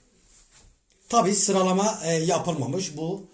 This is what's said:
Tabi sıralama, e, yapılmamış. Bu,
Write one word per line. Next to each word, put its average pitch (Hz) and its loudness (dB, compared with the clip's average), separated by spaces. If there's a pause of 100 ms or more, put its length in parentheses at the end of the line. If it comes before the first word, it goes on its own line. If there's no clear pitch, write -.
(1080)
Tabi 208 2
sıralama, 190 2
e, 165 0
yapılmamış. 160 -2
Bu, 165 -8